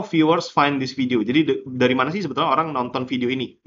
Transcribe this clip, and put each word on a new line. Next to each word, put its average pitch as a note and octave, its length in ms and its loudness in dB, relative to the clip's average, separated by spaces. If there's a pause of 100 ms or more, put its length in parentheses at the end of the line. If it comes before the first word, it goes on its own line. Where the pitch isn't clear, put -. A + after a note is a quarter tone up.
viewers E3 420 2
find C#3+ 320 2
this B2+ 160 -6
video. B2+ 240 0
Jadi B2 240 2
de-, C3+ 240 0
dari B2+ 240 2
mana C3 240 0
sih G3+ 80 -4
sebetulnya D3 320 -2
orang D#3+ 160 0
nonton B2+ 320 -4
video B2+ 240 -4
ini C3 400 -4